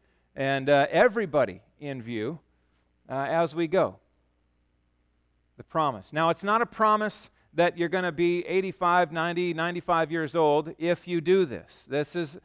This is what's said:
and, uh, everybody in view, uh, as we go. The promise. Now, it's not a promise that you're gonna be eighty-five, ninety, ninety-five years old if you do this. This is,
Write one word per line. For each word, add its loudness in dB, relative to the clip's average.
and, -2
uh, 6
everybody 2
in -10
view, -6
uh, -8
as -2
we -2
go. 0
The -18
promise. -2
Now, 2
it's 0
not 2
a 0
promise 0
that 2
you're 0
gonna -2
be 0
eighty-five, 0
ninety, -2
ninety-five -2
years -4
old 2
if -2
you -2
do 4
this. -12
This -4
is, -6